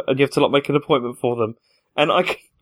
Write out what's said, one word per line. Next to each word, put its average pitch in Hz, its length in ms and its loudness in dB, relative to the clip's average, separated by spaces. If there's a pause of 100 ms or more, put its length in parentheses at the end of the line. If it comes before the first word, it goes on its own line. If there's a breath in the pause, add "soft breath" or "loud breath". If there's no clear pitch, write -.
and 131 120 0
you 139 60 2
have 131 80 0
to, - 80 0
like, 123 120 2
make 139 160 0
an 143 80 0
appointment 123 420 -2
for 120 180 -2
them, 117 180 -2 (420)
and 151 160 2
I 180 120 2
c-, - 140 -8 (240)